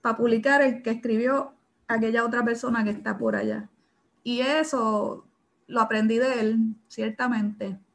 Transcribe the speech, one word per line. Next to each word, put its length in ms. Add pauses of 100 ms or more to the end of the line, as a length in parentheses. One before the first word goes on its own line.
para 160
publicar 460
el 200
que 80
escribió 600 (360)
aquella 360
otra 180
persona 420
que 60
está 280
por 180
allá. 320 (560)
Y 160
eso 840 (400)
lo 140
aprendí 380
de 220
él, 340 (140)
ciertamente. 920 (160)